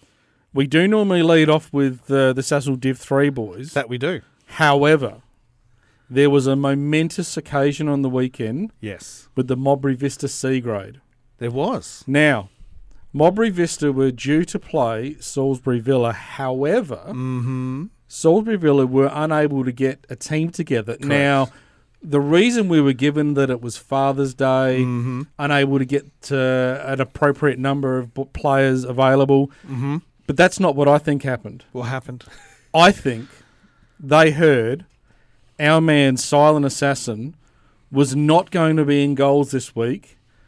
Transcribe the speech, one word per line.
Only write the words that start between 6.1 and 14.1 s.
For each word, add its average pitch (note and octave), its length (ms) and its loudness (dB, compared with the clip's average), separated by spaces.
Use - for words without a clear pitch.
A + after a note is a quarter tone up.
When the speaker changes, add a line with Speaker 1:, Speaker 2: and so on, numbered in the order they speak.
Speaker 1:
was C#3 180 4
a C3+ 100 2
momentous D3 800 -2
occasion D3 500 -2
on C#3 140 0
the C3+ 80 -2
weekend B2+ 640 -4
Speaker 2:
Yes. - 540 -14
Speaker 1:
with B2+ 120 -2
the C3 80 -2
Modbury C3+ 400 -2
Vista C#3 320 -6
C C3 320 -4
grade. A2 400 -8
Speaker 2:
There A#2+ 140 -8
was. C#3+ 540 -6
Speaker 1:
Now, C3 440 2
Modbury F#3+ 360 2
Vista E3+ 420 -2
were C3+ 200 0